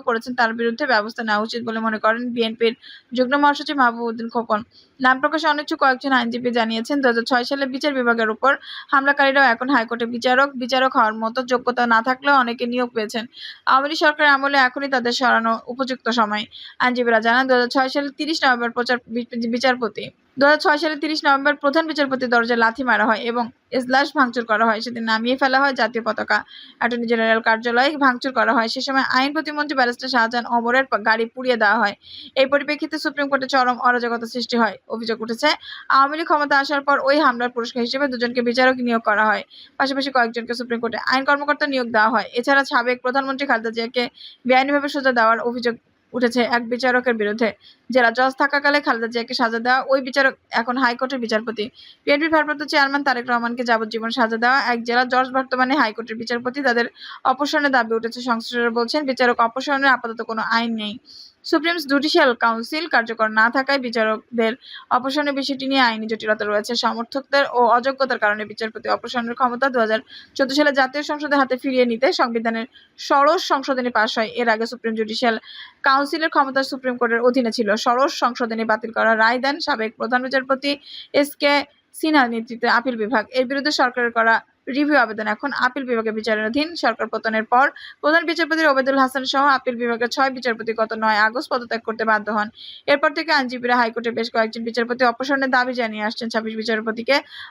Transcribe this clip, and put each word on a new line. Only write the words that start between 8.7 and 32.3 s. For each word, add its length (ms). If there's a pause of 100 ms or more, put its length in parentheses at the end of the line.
হামলাকারীরাও 560
এখন 260
হাইকোর্টে 360
বিচারক, 500
বিচারক 380
হওয়ার 200
মতো 280
যোগ্যতা 440
না 160
থাকলেও 320
অনেকে 320
নিয়োগ 240
পেয়েছেন। 340 (420)
আওয়ামী 220
লীগ 100
সরকারের 340
আমলে 260
এখনই 300
তাদের 240
সরানো 400 (140)
উপযুক্ত 420
সময়। 360 (340)
আইনজীবীরা 420
জানান, 260
দু 80
হাজার 140
ছয় 200
সালের 220
তিরিশ 280
নভেম্বর 320
প্রচার-, 380
বি-, 420
বিচারপতি, 540 (320)
দু 80
হাজার 160
ছয় 180
সালের 200
তিরিশ 260
নভেম্বর 300
প্রধান 320
বিচারপতি 400
দরজায় 320
লাথি 260
মারা 220
হয় 140
এবং 240 (260)
এজলাস 460
ভাঙচুর 280
করা 220
হয়। 140
সেদিন 240
নামিয়ে 320
ফেলা 240
হয় 120
জাতীয় 320
পতাকা। 340 (380)
অ্যাটর্নি 300
জেনারেল 340
কার্যালয় 560
ভাঙচুর 360
করা 200
হয়। 160
সে 120
সময় 280
আইন 240
প্রতিমন্ত্রী 440
ব্যারিস্টার 320
শাহজাহান 380
ওমরের 380
প-, 200
গাড়ি 220
পুড়িয়ে 300
দেওয়া 220
হয়। 160 (400)